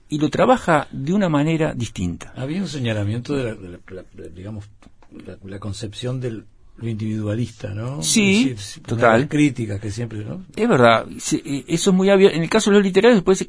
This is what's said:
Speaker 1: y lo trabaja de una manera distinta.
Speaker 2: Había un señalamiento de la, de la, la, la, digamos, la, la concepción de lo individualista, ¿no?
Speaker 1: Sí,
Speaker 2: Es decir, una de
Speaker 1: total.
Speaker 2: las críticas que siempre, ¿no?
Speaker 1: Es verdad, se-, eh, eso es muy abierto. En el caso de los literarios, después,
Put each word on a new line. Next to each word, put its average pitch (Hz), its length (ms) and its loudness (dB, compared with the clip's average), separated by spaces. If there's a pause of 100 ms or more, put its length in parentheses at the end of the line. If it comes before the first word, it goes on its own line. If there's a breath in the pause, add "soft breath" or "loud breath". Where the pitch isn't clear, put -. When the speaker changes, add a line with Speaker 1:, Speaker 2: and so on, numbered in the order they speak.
(120)
Speaker 1:
y 147 60 -4
lo 147 120 0
trabaja 175 640 2
de 139 220 -4
una 196 160 2
manera 156 460 0
distinta. 92 600 -6
Speaker 2:
Había 147 260 -6
un 180 60 -4
señalamiento 120 680 -4
de 135 80 -2
la, 110 100 -4
de 98 160 -14
la, 87 80 -14 (140)
la, 92 120 -14 (120)
la, 87 140 -16
digamos, 101 360 -12 (600)
la, 90 180 -16
la 98 160 -14
concepción 110 600 -8
de 123 120 -6 (460)
lo 117 120 -8
individualista, 107 840 -4
¿no? 127 260 -8
Speaker 1:
Sí, 196 480 2
Speaker 2:
Es 123 80 -8
decir, - 260 -14
una - 120 -16
de - 60 -
Speaker 1:
total. 117 200 6
Speaker 2:
las 147 80 -2
críticas 123 500 0
que 107 120 -8
siempre, 110 340 -8
¿no? 123 200 -12 (100)
Speaker 1:
Es 220 120 0
verdad, 120 380 6 (140)
se-, - 260 -2
eh, 135 220 -4
eso 165 240 2
es 185 40 4
muy 190 140 4
abierto. 196 280 6
En 165 60 -2
el 160 60 -4
caso 220 220 2
de 202 60 6
los 208 60 6
literarios, 196 340 6
después, 190 320 2